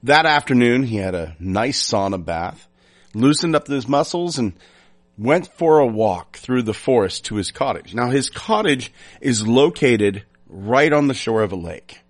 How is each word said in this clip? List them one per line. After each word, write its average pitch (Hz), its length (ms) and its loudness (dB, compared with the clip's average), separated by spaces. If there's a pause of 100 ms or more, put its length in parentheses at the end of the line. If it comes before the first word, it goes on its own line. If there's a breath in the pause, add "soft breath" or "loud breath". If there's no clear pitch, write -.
That 151 220 4
afternoon, 131 580 2
he 117 100 -6
had 95 220 -4
a 82 240 -8
nice 101 440 -2
sauna 98 400 -2
bath, 85 440 -8 (460 soft breath)
loosened 147 420 0
up 143 100 -2
his 135 220 -6
muscles, 156 500 -2
and 107 140 -2 (680 soft breath)
went 147 300 0
for 156 320 4
a 135 60 4
walk 107 500 -2
through 127 260 -2
the 110 100 -2
forest 107 520 0
to 110 100 -10
his 101 160 -4
cottage. - 460 -6
Now, 120 120 -2
his 131 220 0
cottage 190 600 -2 (280 loud breath)
is 113 240 -2
located 117 800 2 (240)
right 123 460 2
on 147 160 2
the 131 60 0
shore 110 280 -2
of 101 80 -2
a 95 60 -8
lake. 85 540 -14